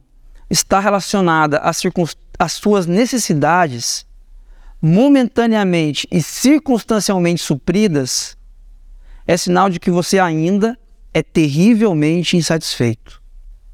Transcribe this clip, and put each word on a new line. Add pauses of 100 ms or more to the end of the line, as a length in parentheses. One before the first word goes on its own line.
(500)
está
relacionada
às
circun-, (280)
às
suas
necessidades, (760)
momentaneamente
e
circunstancialmente
supridas, (920)
é
sinal
de
que
você
ainda (380)
é
terrivelmente
insatisfeito. (520)